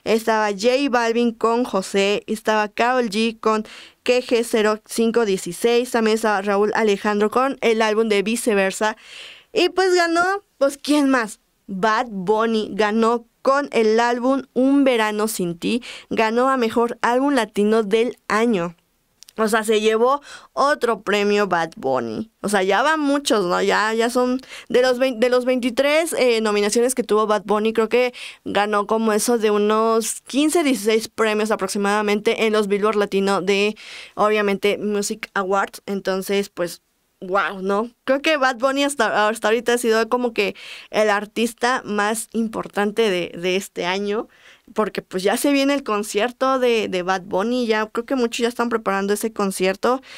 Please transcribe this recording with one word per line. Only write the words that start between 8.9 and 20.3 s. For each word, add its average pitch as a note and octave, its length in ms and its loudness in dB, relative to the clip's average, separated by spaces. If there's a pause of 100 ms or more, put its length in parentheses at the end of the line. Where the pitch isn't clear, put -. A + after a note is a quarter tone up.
Y F4 160 2
pues F4+ 260 2
ganó, E4+ 300 2 (340)
pues, C#4 200 0
¿quién C#4+ 300 2
más? A#3+ 320 0 (260)
Bad G#3+ 440 0
Bunny G#3+ 640 0
ganó A3 540 0 (160)
con C4+ 300 2
el A3 280 4
álbum B3 420 0 (120)
Un C#4 300 4
Verano G#3+ 440 2
Sin F3 300 -4
Ti. A3 240 -2 (280)
Ganó A3+ 380 0
a C4+ 80 2
Mejor A#3 440 0
Álbum C4 340 2
Latino G#3+ 480 2
del A3+ 360 0 (100)
Año. G3+ 460 0 (680)
O A3 60 2
sea, A3 160 2
se G#3+ 180 2
llevó A3+ 400 2 (320)